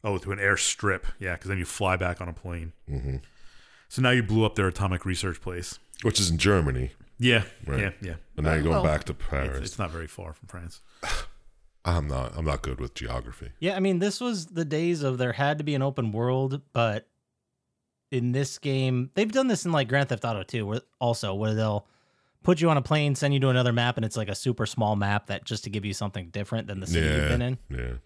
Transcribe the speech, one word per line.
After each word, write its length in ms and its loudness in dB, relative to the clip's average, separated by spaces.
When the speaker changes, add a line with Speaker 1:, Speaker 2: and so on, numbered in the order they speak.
Speaker 1:
Oh, 140 0
to 140 -6
an 60 -4
airstrip. 640 2
Yeah, 180 -4
'cause 120 -10
then 100 0
you 60 0
fly 320 0
back 240 -2
on 80 -6
a 40 -8
plane. 400 -8
Speaker 2:
Mm-hmm. 260 -4
Speaker 1:
So 140 -2
now 80 6
you 120 6
blew 220 4
up 100 0
their 140 2
atomic 380 -2
research 340 -4
place. 380 -10
Speaker 2:
Which 180 2
is 100 2
in 80 2
Germany. 540 4
Speaker 1:
Yeah, 240 6
Speaker 2:
Right. 140 0
Speaker 1:
yeah, 100 0
yeah. 140 -8
Speaker 2:
And 100 0
now 80 4
you're 80 2
going 140 4
Speaker 3:
Well, 80 2
Speaker 2:
back 200 2
to 80 -6
Speaker 1:
It's, 160 -6
Speaker 2:
Paris. 360 -2
Speaker 1:
it's 140 -10
not 120 -4
very 160 -8
far 280 -12
from 140 -20
France. 320 -14
Speaker 2:
<sighs> 840 -8
I'm 220 2
not, 300 -4
I'm 80 -4
not 180 0
good 180 -6
with 140 -8
geography. 560 -8
Speaker 3:
Yeah, 160 0
I 40 -2
mean, 180 2
this 220 0
was 260 -4
the 180 -4
days 380 0
of 160 0
there 140 0
had 260 2
to 60 -4
be 100 0
an 80 2
open 300 0
world, 480 0
but 360 0
in 220 0
this 260 -2
game, 560 0
they've 160 2
done 180 2
this 160 0
in, 80 0
like, 160 2
Grand 200 4
Theft 160 -2
Auto 180 -2
two, 240 -4
where, 140 -2
also, 340 2
where 200 0
they'll 320 0
put 180 4
you 100 6
on 60 6
a 60 2
plane, 320 2
send 200 2
you 60 4
to 80 4
another 240 4
map, 240 2
and 80 0
it's, 120 -4
like, 120 -2
a 60 -4
super 320 -2
small 300 2
map 300 2
that 180 -6
just 200 -6
to 60 -8
give 140 -4
you 80 -4
something 380 -6
different 380 -6
than 120 -6
the 60 -8
city 200 2
you've 160 4
Speaker 2:
Yeah, 60 2
Speaker 3:
been 140 2
in. 160 -2
Speaker 2:
yeah. 220 -6